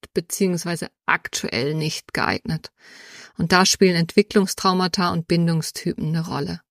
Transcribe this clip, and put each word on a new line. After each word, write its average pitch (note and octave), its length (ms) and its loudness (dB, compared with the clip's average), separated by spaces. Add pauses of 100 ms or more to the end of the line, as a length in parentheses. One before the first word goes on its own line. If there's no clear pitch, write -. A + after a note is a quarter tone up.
(140)
beziehungsweise F3 720 -2 (160)
aktuell - 680 -2
nicht D#3 400 -6
geeignet. - 580 -2 (640)
Und - 160 0
da F#3 140 6
spielen F#3 300 4
Entwicklungstraumata F#3 1160 2
und E3 160 -4
Bindungstypen E3 800 0
eine D#3+ 180 -2
Rolle. E3+ 340 -6 (100)